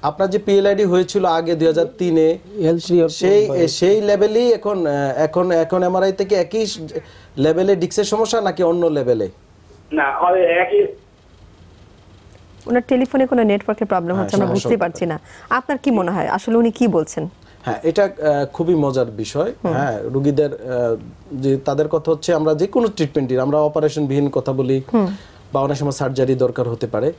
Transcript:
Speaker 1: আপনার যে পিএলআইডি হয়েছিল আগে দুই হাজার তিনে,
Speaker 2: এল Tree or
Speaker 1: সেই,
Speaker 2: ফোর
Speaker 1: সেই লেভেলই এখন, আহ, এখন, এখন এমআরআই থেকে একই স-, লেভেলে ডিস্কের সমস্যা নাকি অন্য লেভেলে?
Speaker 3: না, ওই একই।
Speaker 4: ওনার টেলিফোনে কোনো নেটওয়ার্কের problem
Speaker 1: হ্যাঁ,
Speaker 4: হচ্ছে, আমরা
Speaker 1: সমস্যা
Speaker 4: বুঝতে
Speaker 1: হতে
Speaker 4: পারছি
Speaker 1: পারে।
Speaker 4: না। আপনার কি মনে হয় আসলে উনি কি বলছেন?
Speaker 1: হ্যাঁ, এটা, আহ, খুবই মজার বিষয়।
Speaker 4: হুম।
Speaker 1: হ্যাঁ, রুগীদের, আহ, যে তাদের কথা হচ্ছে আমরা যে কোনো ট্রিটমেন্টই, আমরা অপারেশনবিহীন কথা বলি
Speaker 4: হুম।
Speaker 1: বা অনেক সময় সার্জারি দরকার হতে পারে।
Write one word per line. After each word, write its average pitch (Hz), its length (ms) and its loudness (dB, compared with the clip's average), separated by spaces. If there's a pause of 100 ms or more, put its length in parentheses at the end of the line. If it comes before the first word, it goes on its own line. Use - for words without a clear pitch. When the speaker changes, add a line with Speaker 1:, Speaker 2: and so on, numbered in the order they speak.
Speaker 1:
আপনার 151 280 -2
যে 202 100 0
পিএলআইডি 202 440 2
হয়েছিল 185 420 2
আগে 165 300 0
দুই 160 120 2
হাজার 160 180 2
তিনে, 160 520 2 (200)
Speaker 2:
এল 165 220 2
Tree 175 220 2
or 165 60 4
Speaker 1:
সেই, 196 400 2
Speaker 2:
ফোর 175 200 2
Speaker 1:
সেই 185 340 2
লেভেলই 208 520 2
এখন, 196 340 -2
আহ, 143 60 0 (220)
এখন, 160 360 0
এখন 170 320 2
এমআরআই 185 300 0
থেকে 196 220 0
একই 190 300 0
স-, 196 140 -8 (580)
লেভেলে 165 380 2
ডিস্কের 180 280 -2
সমস্যা 214 380 0
নাকি 185 220 -2
অন্য 170 220 2
লেভেলে? 123 440 0 (640)
Speaker 3:
না, 139 260 0
ওই 180 220 4
একই। 180 460 2 (1800)
Speaker 4:
ওনার 240 220 0
টেলিফোনে 262 400 0
কোনো 247 160 2
নেটওয়ার্কের 208 440 0
problem 180 240 -2
Speaker 1:
হ্যাঁ, 190 120 -2
Speaker 4:
হচ্ছে, 196 120 -4
আমরা 202 120 2
Speaker 1:
সমস্যা - 60 -2
Speaker 4:
বুঝতে 196 140 -2
Speaker 1:
হতে 233 100 2
Speaker 4:
পারছি 175 220 -4
Speaker 1:
পারে। 170 60 -2
Speaker 4:
না। 156 140 -4 (300)
আপনার 254 280 -2
কি 262 140 -2
মনে 185 200 0
হয় 180 160 -2
আসলে 226 300 -2
উনি 233 140 2
কি 240 160 0
বলছেন? 160 400 -2 (380)
Speaker 1:
হ্যাঁ, 113 180 -6
এটা, 165 200 2
আহ, 151 420 0
খুবই 170 300 0
মজার 131 300 2
বিষয়। 117 480 -6 (100)
Speaker 4:
হুম। 170 100 -2
Speaker 1:
হ্যাঁ, 127 280 -2
রুগীদের, 139 520 0
আহ, 120 420 -2 (360)
যে 135 260 0
তাদের 143 300 -2
কথা 160 240 -2
হচ্ছে 160 220 -2
আমরা 156 200 2
যে 160 140 0
কোনো 233 200 0
ট্রিটমেন্টই, 143 500 -2
আমরা 139 200 0
অপারেশনবিহীন 151 720 0
কথা 139 240 -2
বলি 131 280 0 (120)
Speaker 4:
হুম। 208 140 2 (460)
Speaker 1:
বা 139 80 0
অনেক 139 160 -2
সময় 143 140 -4
সার্জারি 131 440 0
দরকার 123 340 0
হতে 117 180 -6
পারে। 120 320 -2